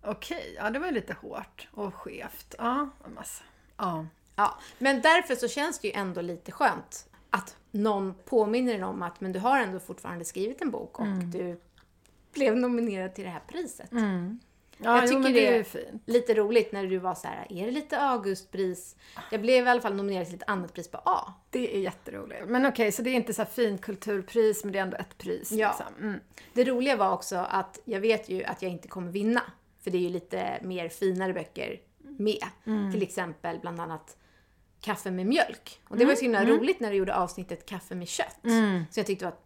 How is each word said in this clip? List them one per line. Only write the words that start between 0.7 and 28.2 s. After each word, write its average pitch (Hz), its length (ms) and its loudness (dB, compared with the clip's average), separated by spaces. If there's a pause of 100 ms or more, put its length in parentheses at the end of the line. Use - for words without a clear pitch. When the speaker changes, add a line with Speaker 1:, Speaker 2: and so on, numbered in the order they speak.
Speaker 1:
var 359 120 -2
lite 220 220 -4
hårt - 580 -12
och 202 240 -8
skevt. - 640 -14
Ja, 262 320 -2 (160)
en - 80 -16
massa. - 300 -14 (340)
Ja. 165 280 -4 (300)
Speaker 2:
Ja, 202 220 2 (200)
men 269 240 4
därför 320 340 6
så 240 120 -2
känns 311 320 -2
det 214 80 -4
ju 190 60 -4
ändå 185 280 -4
lite 175 300 -8
skönt - 580 0 (200)
att - 280 -4 (140)
någon 202 420 0 (120)
påminner 233 500 2
en 190 80 -4
om 190 200 -4
att, 175 180 -8
men 190 100 -4
du 185 80 -4
har 262 200 4
ändå 190 200 -2
fortfarande 175 460 -10
skrivit 220 360 -6
en 302 100 -2
bok - 280 -8
och 226 60 -2
Speaker 1:
Mm. 185 260 -2
Speaker 2:
du 175 300 -6 (720)
blev 269 240 4
nominerad 226 580 0
till 196 80 -12
det 185 60 -8
här 165 180 -10
priset. - 440 -10
Speaker 1:
Mm. 202 480 0 (380)
Ja, 233 180 4
Speaker 2:
Jag 254 80 8
Speaker 1:
jo, 240 40 6
Speaker 2:
tycker 262 120 6
Speaker 1:
men 262 140 6
Speaker 2:
det 240 60 10
Speaker 1:
det 226 80 8
är 240 60 8
Speaker 2:
är 233 40 6
Speaker 1:
ju 214 60 2
fint. - 420 -10
Speaker 2:
lite 240 280 4
roligt 214 380 4
när 196 160 -2
du 185 100 0
var 180 180 -2
så - 120 -12
här, - 220 -10
"Är 190 160 -6
det 240 60 -2
lite 294 300 -2
Augustpris?" 190 960 -2 (360)
Jag 214 100 -2
blev 247 240 6
i 247 40 4
alla 247 120 6
fall 208 140 -2
nominerad 196 300 -2
till 175 100 -12
ett - 140 -10
annat 185 240 -4
pris 170 180 -10
på - 140 -12
A. 262 280 2 (160)
Speaker 1:
Det 247 260 -2
är 196 40 0
jätteroligt. - 680 -8
Men 254 180 2
okej, 233 260 2
så 240 100 -4
det 240 80 0
är 254 60 0
inte 233 180 0
så 220 80 -4
här - 80 -2
fint 208 320 0
kulturpris, 208 840 0
men 196 100 -6
det 196 60 0
är 190 40 0
ändå 185 140 -6
ett - 200 -12
pris, - 340 -6
Speaker 2:
Ja. 214 160 2
Speaker 1:
liksom. - 400 -4
Mm. 202 120 -6 (340)
Speaker 2:
Det 247 100 6
roliga 254 320 4
var 196 160 4
också 185 240 -4
att 185 500 -2
jag 202 140 -4
vet 220 300 2